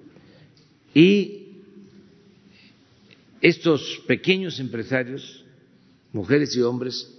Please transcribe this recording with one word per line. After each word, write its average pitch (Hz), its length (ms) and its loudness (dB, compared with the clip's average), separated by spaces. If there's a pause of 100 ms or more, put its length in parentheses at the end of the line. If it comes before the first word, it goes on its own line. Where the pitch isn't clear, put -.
(920)
y 190 460 4 (2000)
estos - 680 0
pequeños 180 540 -2
empresarios, 127 840 -8 (680)
mujeres 113 420 0
y 123 60 0
hombres, 123 480 -4 (100)